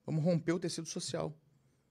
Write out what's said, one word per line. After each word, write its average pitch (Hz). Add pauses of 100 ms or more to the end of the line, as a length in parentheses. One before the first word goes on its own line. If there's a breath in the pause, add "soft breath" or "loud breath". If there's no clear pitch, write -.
Vamos 151
romper 165
o 180
tecido 165
social. 160 (580)